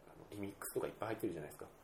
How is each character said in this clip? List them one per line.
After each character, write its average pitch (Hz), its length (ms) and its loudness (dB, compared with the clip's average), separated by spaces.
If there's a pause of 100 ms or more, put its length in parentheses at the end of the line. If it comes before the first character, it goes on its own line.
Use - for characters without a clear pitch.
(300)
リ 104 80 -4
ミ 98 100 2
ッ 98 100 -4
ク - 80 -2
ス - 80 -2
と - 60 6
か - 60 6
い - 40 2
っ - 40 -8
ぱ - 120 2
い - 40 4
入 110 60 4
っ - 20 -8
て - 100 6
る 87 60 4
じ 82 40 0
ゃ 76 40 0
な 73 40 -4
い 71 40 -6
で - 20 -10
す - 60 -10
か。 - 80 -4 (180)